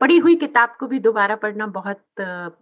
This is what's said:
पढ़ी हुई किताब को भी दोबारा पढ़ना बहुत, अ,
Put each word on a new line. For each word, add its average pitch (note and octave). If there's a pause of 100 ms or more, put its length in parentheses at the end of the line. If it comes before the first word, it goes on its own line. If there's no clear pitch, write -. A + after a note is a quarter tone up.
पढ़ी D#4+
हुई E4+
किताब C4
को C4+
भी B3
दोबारा G#3+
पढ़ना G#3+
बहुत, G3 (200)
अ, F3+ (140)